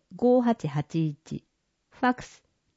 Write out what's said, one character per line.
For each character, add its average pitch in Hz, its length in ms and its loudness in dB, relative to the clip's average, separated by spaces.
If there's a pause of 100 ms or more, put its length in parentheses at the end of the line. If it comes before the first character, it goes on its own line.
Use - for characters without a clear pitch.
(160)
五 247 260 4
八 233 260 0
八 151 400 -2
一。 - 380 -10 (460)
フ - 140 -4
ァ 247 40 4
ッ 254 60 2
ク - 80 -12
ス、 - 200 -20 (340)